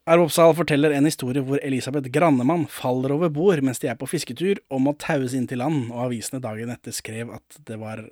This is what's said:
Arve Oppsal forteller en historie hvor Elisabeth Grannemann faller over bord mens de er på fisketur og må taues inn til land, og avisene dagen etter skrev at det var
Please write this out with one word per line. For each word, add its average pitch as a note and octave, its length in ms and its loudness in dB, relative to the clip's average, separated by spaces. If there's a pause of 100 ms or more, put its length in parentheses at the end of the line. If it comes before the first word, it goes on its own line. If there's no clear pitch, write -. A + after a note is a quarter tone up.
Arve E3+ 180 6
Oppsal E3 300 6
forteller D3+ 380 2
en C#3+ 120 4
historie C#3 360 -2
hvor C#3 200 -2
Elisabeth C3 480 -4
Grannemann D3 580 2
faller C3 460 -2
over E3 160 2
bord D#3 320 4
mens C3 180 0
de C#3+ 100 -2
er A#2 80 -6
på - 120 -8
fisketur D#3+ 480 -2 (120)
og C3+ 120 0
må C#3 160 4
taues C3 360 -2
inn B2+ 140 -2
til B2 140 -6
land, C3+ 300 -2
og A#2+ 160 -4
avisene B2 340 -6
dagen A2+ 280 -8
etter A#2 240 -12
skrev A2+ 400 -10
at - 320 -20
det A2 120 -10
var A2 340 -10